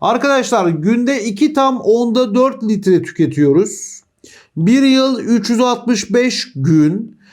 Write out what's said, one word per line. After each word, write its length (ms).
Arkadaşlar, 640
günde 560
iki 300
tam 260
onda 560
dört 280
litre 380
tüketiyoruz. 1000
Bir 260
yıl 360
üç 300
yüz 100
altmış 540
beş 420
gün, 640